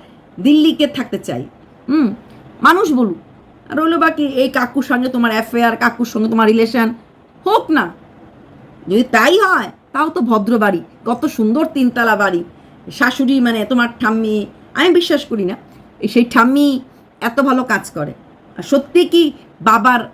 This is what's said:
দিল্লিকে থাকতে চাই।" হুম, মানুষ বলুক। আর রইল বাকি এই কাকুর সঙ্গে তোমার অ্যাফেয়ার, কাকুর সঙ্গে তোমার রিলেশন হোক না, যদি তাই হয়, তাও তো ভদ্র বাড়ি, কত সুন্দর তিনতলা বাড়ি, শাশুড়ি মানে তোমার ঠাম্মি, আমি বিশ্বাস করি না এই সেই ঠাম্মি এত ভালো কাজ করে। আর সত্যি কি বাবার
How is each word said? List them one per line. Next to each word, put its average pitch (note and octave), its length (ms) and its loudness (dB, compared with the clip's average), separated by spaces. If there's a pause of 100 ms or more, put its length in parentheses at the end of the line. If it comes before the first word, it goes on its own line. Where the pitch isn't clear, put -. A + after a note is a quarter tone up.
(400)
দিল্লিকে D4+ 460 2
থাকতে B3 320 -6
চাই।" - 280 -8 (420)
হুম, B3+ 260 0 (480)
মানুষ D#4+ 300 2
বলুক। A3+ 260 0 (520)
আর - 80 -6
রইল D#4+ 200 0
বাকি - 280 0
এই C4 220 0
কাকুর B3+ 340 -4
সঙ্গে B3+ 260 -2
তোমার A#3+ 220 0
অ্যাফেয়ার, A3 460 0
কাকুর A#3 300 -2
সঙ্গে A3 220 -2
তোমার A3+ 180 2
রিলেশন A3+ 480 2 (520)
হোক G#4+ 240 0
না, G3+ 320 -2 (840)
যদি G#3+ 140 2
তাই A#3+ 360 2
হয়, F4+ 320 0 (220)
তাও D4+ 160 -2
তো D#4+ 120 -4
ভদ্র A3 380 0
বাড়ি, G3+ 220 0 (240)
কত A#3+ 220 -4
সুন্দর B3 400 0
তিনতলা A#3+ 500 0
বাড়ি, F#3 280 0 (480)
শাশুড়ি C4 480 0
মানে A3+ 240 0
তোমার A#3+ 240 0 (120)
ঠাম্মি, A3 460 0 (280)
আমি F4 160 2
বিশ্বাস E4+ 340 2
করি G#3 200 -4
না F#3+ 120 -4 (440)
এই G#3+ 80 -4
সেই A#3+ 160 2
ঠাম্মি C4 560 2 (400)
এত A#3 200 -4
ভালো C4 240 0
কাজ G#3+ 260 -4
করে। D3+ 220 -8 (440)
আর F#3 60 -12
সত্যি C#4 420 2
কি E4 280 2 (280)
বাবার A3+ 400 2 (140)